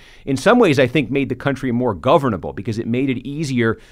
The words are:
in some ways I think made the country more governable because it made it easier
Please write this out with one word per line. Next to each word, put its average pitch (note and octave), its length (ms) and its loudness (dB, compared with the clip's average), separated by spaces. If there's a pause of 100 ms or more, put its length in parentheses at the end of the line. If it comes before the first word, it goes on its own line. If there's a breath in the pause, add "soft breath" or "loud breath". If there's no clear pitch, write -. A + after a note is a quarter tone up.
(260 soft breath)
in C3+ 100 -2
some A3+ 240 4
ways F3 180 4
I C3+ 100 4
think A#2 220 0
made C3+ 200 -2
the B2+ 60 -4
country C3+ 360 -4
more B2 220 0
governable A#2+ 580 0
because G#2 260 -6
it A2+ 100 -4
made B2+ 220 0
it C3 160 -4
easier C3 540 -2 (120 soft breath)